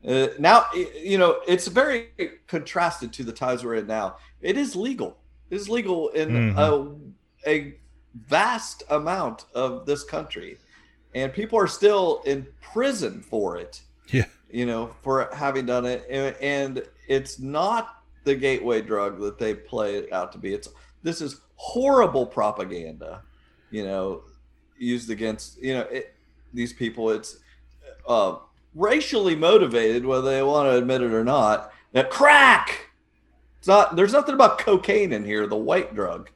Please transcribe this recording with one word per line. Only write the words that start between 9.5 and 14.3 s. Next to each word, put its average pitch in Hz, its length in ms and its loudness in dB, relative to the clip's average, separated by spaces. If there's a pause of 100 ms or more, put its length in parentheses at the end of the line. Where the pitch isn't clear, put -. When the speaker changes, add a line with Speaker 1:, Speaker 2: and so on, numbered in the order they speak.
Speaker 1:
of 123 300 -6
this 143 180 -4
country. 87 540 -12 (580)
And 135 180 -4
people 220 260 -2
are 190 80 4
still 190 580 2
in 139 200 -2 (160)
prison 214 600 -4
for 95 360 -4
it. 87 240 -16 (280)
Speaker 2:
Yeah. 123 160 0 (260)